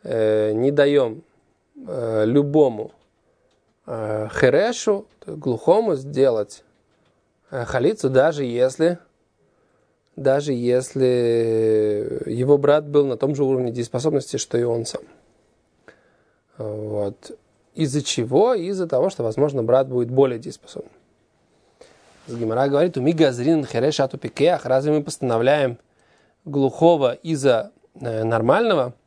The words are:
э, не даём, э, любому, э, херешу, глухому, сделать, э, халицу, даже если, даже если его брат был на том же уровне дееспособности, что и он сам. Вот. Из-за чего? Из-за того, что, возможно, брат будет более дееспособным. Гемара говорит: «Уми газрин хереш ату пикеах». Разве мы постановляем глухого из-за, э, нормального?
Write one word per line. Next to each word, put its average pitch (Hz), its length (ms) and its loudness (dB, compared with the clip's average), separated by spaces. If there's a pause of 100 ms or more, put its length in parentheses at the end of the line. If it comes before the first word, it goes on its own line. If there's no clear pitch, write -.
э, 107 480 0
не 120 180 2
даём, 143 520 2 (640)
э, 110 380 -2
любому, 135 680 2 (920)
э, 107 480 -6
херешу, 202 760 0 (200)
глухому, 160 680 0
сделать, 131 720 -2 (880)
э, 120 160 -8
халицу, 131 420 -2
даже 139 360 2
если, 131 540 0 (1160)
даже 139 380 0
если 117 1700 0
его 131 320 2
брат 143 300 2
был 143 200 2
на 123 120 -4
том 147 160 0
же 139 100 -2
уровне 127 260 0
дееспособности, 127 680 -4
что - 180 -6
и 120 60 2
он 117 240 -2
сам. - 160 -12 (1500)
Вот. 104 840 -8 (360)
Из-за 147 280 -2
чего? 147 520 2
Из-за 185 320 -4
того, 160 240 0
что, - 120 -8
возможно, 131 400 -2
брат 127 260 2
будет 123 220 -2
более 127 280 2
дееспособным. - 540 -16 (1300)
Гемара 117 420 -2
говорит: 156 280 0
«Уми 139 160 0
газрин 147 540 2
хереш 131 340 -2
ату 135 160 -2
пикеах». 151 480 0
Разве 131 280 0
мы 151 100 0
постановляем 127 760 0 (680)
глухого 143 680 2
из-за, 135 580 0 (300)
э, 113 240 -4
нормального? 127 720 2 (120)